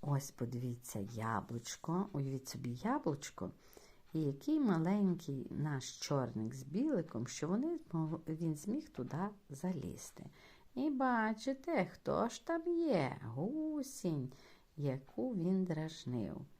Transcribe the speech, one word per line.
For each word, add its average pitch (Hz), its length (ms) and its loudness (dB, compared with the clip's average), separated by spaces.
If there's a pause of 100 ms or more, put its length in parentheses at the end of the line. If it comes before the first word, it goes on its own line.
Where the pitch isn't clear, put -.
Ось 139 260 2
подивіться, 120 680 -4 (140)
яблучко. 117 1000 -2
Уявіть 135 360 -2
собі 123 220 -4
яблучко. 156 800 -2 (640)
І 160 100 0
який 147 380 2
маленький 180 880 4
наш 143 480 -2
чорник 123 560 0
з 131 80 -8
біликом, 160 640 0
що - 220 -4
вони 233 200 2
змог-, 165 600 -2
він 160 280 0
зміг 247 320 -4
туди 143 400 -4 (220)
залізти. - 720 -6 (500)
І 285 160 2
бачите, 254 1040 2
хто - 360 2
ж - 180 -8
там 339 340 2
є? 185 420 4
Гусінь, 190 1080 -2 (440)
яку 147 580 -2
він 185 300 4
дражнив. 151 760 -2 (200)